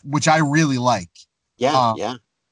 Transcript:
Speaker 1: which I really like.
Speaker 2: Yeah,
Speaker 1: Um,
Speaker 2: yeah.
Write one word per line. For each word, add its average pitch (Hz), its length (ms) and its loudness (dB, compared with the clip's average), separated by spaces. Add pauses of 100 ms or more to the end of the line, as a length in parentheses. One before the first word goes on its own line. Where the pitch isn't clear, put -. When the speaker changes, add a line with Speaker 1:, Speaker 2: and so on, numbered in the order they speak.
Speaker 1:
which 143 240 -2
I 156 80 4
really 147 400 0
like. 120 320 -2 (480)
Speaker 2:
Yeah, 135 200 0 (120)
Speaker 1:
Um, 110 80 -4
Speaker 2:
yeah. 107 180 -8 (360)